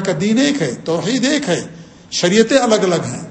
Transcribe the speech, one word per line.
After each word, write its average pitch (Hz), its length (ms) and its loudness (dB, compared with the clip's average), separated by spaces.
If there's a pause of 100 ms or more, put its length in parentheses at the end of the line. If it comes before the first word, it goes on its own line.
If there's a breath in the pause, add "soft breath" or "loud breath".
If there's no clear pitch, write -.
کا 190 60 0 (100)
دین 220 160 2
ایک 277 240 2
ہے، 131 100 -2 (140)
توحید 208 400 -2
ایک 285 240 0
ہے، 165 120 0 (500 loud breath)
شریعتیں 220 460 2
الگ 220 260 2
الگ 175 220 0
ہیں - 260 -8